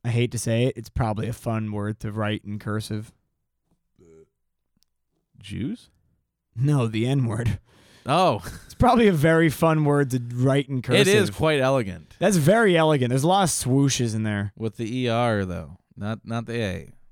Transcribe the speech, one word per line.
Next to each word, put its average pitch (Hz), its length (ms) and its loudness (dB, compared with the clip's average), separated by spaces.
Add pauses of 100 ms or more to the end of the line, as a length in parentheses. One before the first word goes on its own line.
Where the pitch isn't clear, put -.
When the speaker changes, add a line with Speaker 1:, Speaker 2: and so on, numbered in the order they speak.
Speaker 1:
I 123 60 -4
hate 117 220 0
to 117 60 -8
say 117 280 0
it, 131 100 -2
it's 113 120 -14
probably 107 400 -4
a 120 40 -6
fun 110 400 -6
word 104 280 -6
to 107 120 -8
write 107 320 -4
in 104 140 -10
cursive. 107 540 -8 (2250)
Speaker 2:
Jews? 98 520 -10 (680)
Speaker 1:
No, 135 300 2
the 110 200 -2
N-word. 120 520 -2 (480)
Speaker 2:
Oh. 151 340 2 (240)
Speaker 1:
It's - 100 -20
probably 240 340 6
a 190 40 6
very 165 380 4
fun 156 340 2
word 143 260 2
to 127 100 -2 (140)
write 135 340 0
in 135 120 -4
cursive. 180 280 2
Speaker 2:
It 202 60 4
is 202 160 2
quite 151 300 0
elegant. 120 580 -2
Speaker 1:
That's 190 180 2
very 185 400 4
elegant. 151 340 2
There's 131 140 0
a 165 40 2
lot 190 160 4
of 156 60 2
swooshes 127 640 0
in 110 80 -4
there. 101 340 -4
Speaker 2:
With 110 200 -8
the 120 260 -6
E 120 60 -2
R, 113 360 0
though. 87 340 -10 (180)
Not, 104 280 -8
not 117 220 -8
the 117 160 -10
A. 90 300 -8 (200)